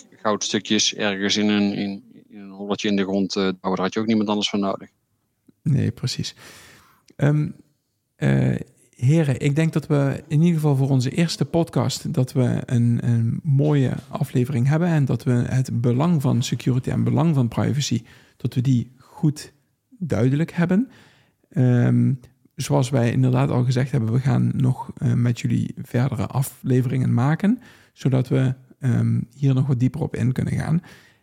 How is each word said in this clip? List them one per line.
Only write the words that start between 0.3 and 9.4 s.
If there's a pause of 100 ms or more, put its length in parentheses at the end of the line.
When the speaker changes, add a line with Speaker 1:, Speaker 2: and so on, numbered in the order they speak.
Speaker 1:
ergens
in
een,
in, (240)
in
een
holletje
in
de
grond,
eh,
bouwen.
Daar
had
je
ook
niemand
anders
voor
nodig. (760)
Speaker 2:
Nee,
precies. (800)
Ehm, (680)
eh, (400)
heren,